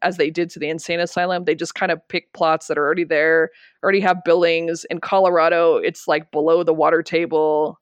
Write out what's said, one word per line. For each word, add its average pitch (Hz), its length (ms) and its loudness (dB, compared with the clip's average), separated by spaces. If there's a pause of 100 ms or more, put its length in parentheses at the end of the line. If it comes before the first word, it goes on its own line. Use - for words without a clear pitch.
as 185 160 -4
they 147 100 0
did 170 220 -4
to - 80 -18
the 151 100 -6
insane 170 320 -6
asylum. 180 440 -4
They 160 100 0
just 165 200 -8
kind 185 180 -2
of 165 160 -8
pick - 260 -8
plots 160 320 -2
that 147 100 -4
are 147 80 -2
already 165 200 -2
there, 160 480 0 (300)
already 196 180 2
have 185 220 0
buildings. 170 680 2
In 175 80 -6
Colorado, 170 800 4
it's, - 300 -4
like, 160 240 -2
below 160 320 2
the 165 120 0
water 160 280 2
table. 156 520 0 (280)